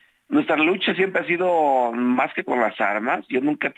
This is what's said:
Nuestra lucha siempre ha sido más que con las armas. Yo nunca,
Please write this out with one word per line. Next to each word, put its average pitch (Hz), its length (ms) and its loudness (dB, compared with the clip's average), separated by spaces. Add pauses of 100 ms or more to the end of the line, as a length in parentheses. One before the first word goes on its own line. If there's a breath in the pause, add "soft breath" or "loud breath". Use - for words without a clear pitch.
(300 loud breath)
Nuestra 147 280 2
lucha 175 380 0
siempre 185 260 0
ha 147 60 -8
sido 156 640 2
más 123 420 0
que 160 100 -6
con 127 160 -2
las 107 220 0
armas. 110 480 -2
Yo 127 100 0
nunca, 147 380 -2